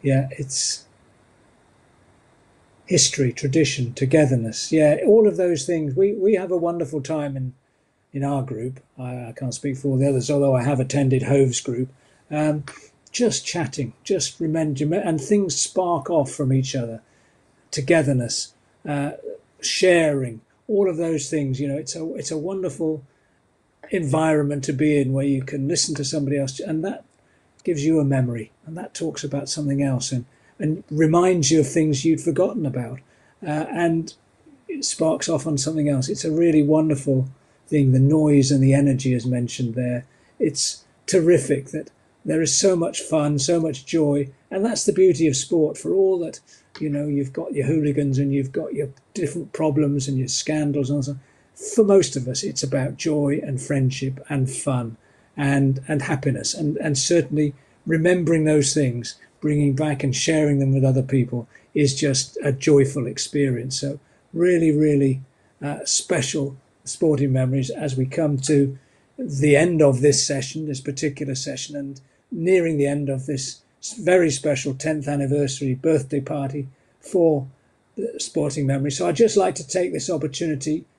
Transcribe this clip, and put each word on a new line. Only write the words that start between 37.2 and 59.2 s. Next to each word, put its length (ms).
thing. 260
The 60
noise 520
and 120
the 100
energy 400
is 140
mentioned 480
there. 320
It's 460
terrific 600
that 240
there 160
is 160
so 200
much 240
fun, 380
so 220
much 240
joy, 460
and 140
that's 220
the 60
beauty 340
of 100
sport. 400
For 160
all 280
that, 200
you 80
know, 180
you've 260
got 200
your 140
hooligans 520
and 140
you've 200
got 200
your 160
different 380
problems 560
and 80
your 120
scandals 600
and 140
so 80
on. 80
For 100
most 300
of 140
us, 160
it's 180
about 340
joy 460
and 180
friendship 680
and 200
fun 480
and, 500
and 160
happiness, 520
and, 240
and 200
certainly 560
remembering 580
those 300
things, 420